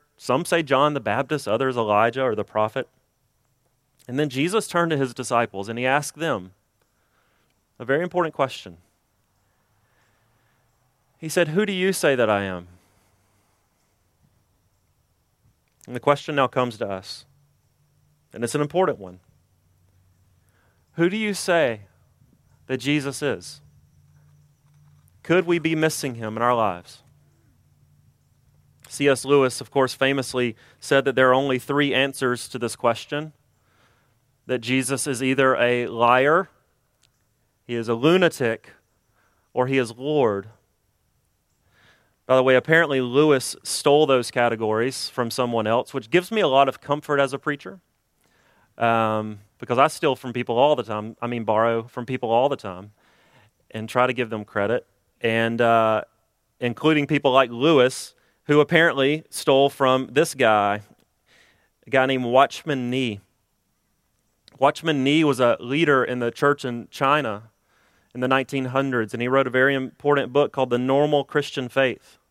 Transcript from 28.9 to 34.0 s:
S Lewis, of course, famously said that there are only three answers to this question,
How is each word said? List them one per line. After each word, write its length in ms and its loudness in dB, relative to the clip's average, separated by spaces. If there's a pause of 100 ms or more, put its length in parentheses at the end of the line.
S 160 2
Lewis, 360 2
of 100 -16
course, 240 0
famously 600 -2 (260)
said 240 2
that 100 -2
there 160 4
are 40 6
only 240 0
three 340 -2
answers 560 -2
to 100 -10
this 180 -6
question, 560 -4 (1120)